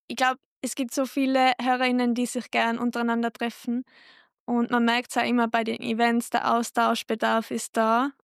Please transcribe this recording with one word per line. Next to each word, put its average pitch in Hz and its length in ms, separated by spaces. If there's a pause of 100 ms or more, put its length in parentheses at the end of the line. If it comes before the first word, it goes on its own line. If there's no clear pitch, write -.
ich 247 100
glaub, 254 200 (260)
es 254 120
gibt 254 180
so 269 120
viele 262 560
HörerInnen, 247 540
die 247 100
sich - 240
gern 233 300
untereinander 233 520
treffen 233 520 (640)
und 240 260
man 240 140
merkt's 240 300
auch 240 80
immer 240 240
bei 226 160
den 226 180
Events, 233 500
der - 220
Austauschbedarf 226 1000
ist - 260
da 233 320 (140)